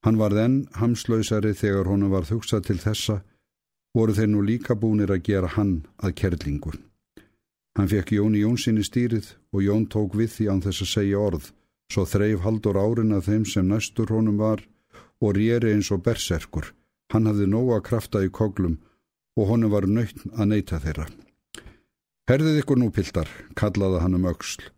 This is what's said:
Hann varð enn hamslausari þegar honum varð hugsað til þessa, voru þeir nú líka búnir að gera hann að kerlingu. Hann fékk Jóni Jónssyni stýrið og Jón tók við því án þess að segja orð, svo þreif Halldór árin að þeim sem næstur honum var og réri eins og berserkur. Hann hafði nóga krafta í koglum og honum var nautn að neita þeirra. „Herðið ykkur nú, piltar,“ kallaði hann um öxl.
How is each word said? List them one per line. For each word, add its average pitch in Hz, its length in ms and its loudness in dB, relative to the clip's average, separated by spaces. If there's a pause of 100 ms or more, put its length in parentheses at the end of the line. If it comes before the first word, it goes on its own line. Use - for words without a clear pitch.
Hann 113 160 4
varð 104 240 2
enn 131 140 2 (200)
hamslausari 110 760 0
þegar 98 320 0
honum 98 240 2
varð 95 240 0
hugsað 110 320 -2
til 95 160 0
þessa, 104 380 -2 (760)
voru 110 180 4
þeir 104 200 2
nú 104 100 2
líka 117 320 0
búnir 107 380 0
að 90 160 -2
gera 92 260 0
hann 101 220 2 (200)
að 95 220 -4
kerlingu. 78 540 -4 (1040)
Hann 98 120 2
fékk 101 280 0
Jóni 104 260 2
Jónssyni 110 420 0
stýrið 117 460 -2 (220)
og 98 120 0
Jón 104 240 2
tók 104 280 -2
við 113 180 0
því 107 160 0
án 95 140 0
þess 98 180 -2
að - 80 -4
segja 101 320 2
orð, 85 220 -2 (440)
svo - 160 0
þreif 101 380 0
Halldór 107 340 0
árin 110 380 2
að 95 140 -2
þeim 107 200 2
sem 92 200 2
næstur 110 440 -2
honum 110 280 2
var 107 200 0 (600)
og 101 140 2
réri 113 360 2
eins 104 220 0
og 90 100 -4
berserkur. - 680 -4 (400)
Hann 110 160 4
hafði 101 200 2
nóga 113 360 2
krafta 107 400 -2
í 92 40 0
koglum 92 480 -2 (600)
og 104 120 2
honum 113 240 2
var 98 140 0
nautn 110 480 -2
að 104 160 2
neita 98 320 -2
þeirra. 78 240 -6 (1200)
„Herðið 151 320 4
ykkur 131 180 2
nú, 117 120 2
piltar,“ 85 380 -2 (260)
kallaði 95 460 0
hann 92 140 2
um 92 140 2
öxl. - 480 -8